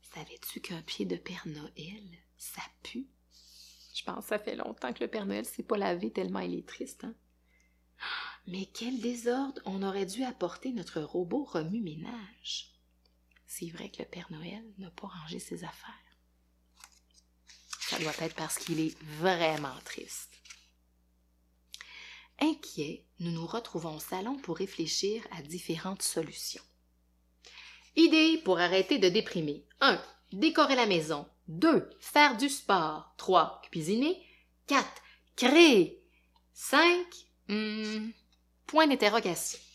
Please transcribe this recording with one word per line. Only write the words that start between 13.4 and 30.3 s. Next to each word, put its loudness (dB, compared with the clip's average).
C'est -12
vrai -14
que -20
le -8
Père -14
Noël -12
n'a -14
pas -16
rangé -12
ses -10
affaires. -16
Ça -6
doit -4
être -6
parce -4
qu'il -4
est -2
vraiment 0
triste. -14
Inquiets, -2
nous -4
nous -6
retrouvons -8
au -12
salon -6
pour -8
réfléchir -4
à -12
différentes -8
solutions. -6
Idée 8
pour 2
arrêter 4
de 6
déprimer. 0
Un, 6